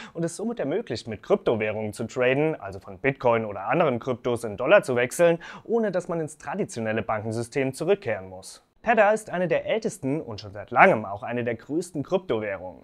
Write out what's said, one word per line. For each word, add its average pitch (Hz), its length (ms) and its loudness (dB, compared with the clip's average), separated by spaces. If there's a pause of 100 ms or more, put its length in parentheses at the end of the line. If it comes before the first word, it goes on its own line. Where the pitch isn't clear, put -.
(120)
und 165 120 -4
es 165 100 -4
somit 226 240 -6
ermöglicht, 156 480 -4
mit 107 160 -8
Kryptowährungen 107 720 0
zu 123 120 -6
traden, 131 560 2
also 98 200 -10
von 95 180 -16
Bitcoin 117 460 2
oder 98 220 -6
anderen 135 340 2
Kryptos 120 420 -2
in 104 140 -6
Dollar 170 260 6
zu 127 140 0
wechseln, 170 420 4 (240)
ohne 214 300 0
dass 175 160 -2
man 170 120 -2
ins 151 160 -6
traditionelle 117 640 -4
Bankensystem 117 720 -2
zurückkehren 117 540 -2
muss. 92 360 -18 (180)
Tether 220 320 6
ist 214 160 -4
eine 175 180 0
der 175 160 2
ältesten 165 560 -2
und 107 220 -10
schon 101 100 -14
seit 101 180 -12
langem 131 360 6
auch 101 160 -8
eine 120 200 -4
der 120 120 0
größten 151 480 -6
Kryptowährungen. 104 800 -2